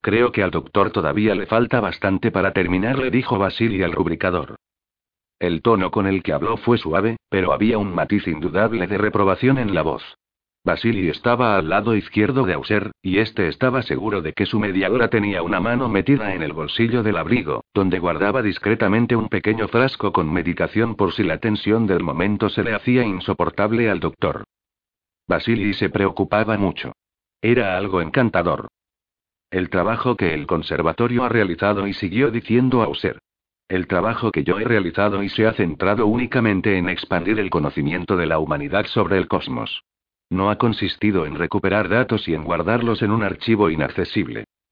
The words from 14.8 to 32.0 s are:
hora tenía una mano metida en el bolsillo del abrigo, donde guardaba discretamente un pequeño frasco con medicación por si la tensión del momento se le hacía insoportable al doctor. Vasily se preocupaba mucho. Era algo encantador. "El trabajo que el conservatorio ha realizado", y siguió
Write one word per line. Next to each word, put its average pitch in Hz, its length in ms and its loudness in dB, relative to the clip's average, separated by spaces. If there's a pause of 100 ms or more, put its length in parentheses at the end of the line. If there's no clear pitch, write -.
hora 117 200 2
tenía 101 340 0
una 90 160 0
mano 120 300 0
metida 104 440 2
en 85 80 -6
el 78 120 -4
bolsillo 113 500 0
del 101 140 0
abrigo, 80 560 -2
donde 95 260 2
guardaba 90 420 0
discretamente 107 760 2
un 110 100 -2
pequeño 107 400 0
frasco 117 460 0
con 80 180 0
medicación 87 640 0
por 95 160 0
si 107 120 -2
la 85 140 -2
tensión 107 480 0
del 90 160 2
momento 90 460 0
se 98 160 -2
le 110 100 -2
hacía 123 300 2
insoportable 104 840 0
al 92 100 0
doctor. 78 460 -4 (840)
Vasily 107 460 0
se 98 160 -2
preocupaba 104 680 0
mucho. 92 360 -2 (480)
Era 107 360 2
algo 95 240 0
encantador. 85 680 0 (840)
"El 92 180 -2
trabajo 110 460 0
que 85 180 0
el 73 140 -6
conservatorio 82 800 0
ha 120 40 -2
realizado", 101 580 0
y 98 60 -4
siguió 107 380 0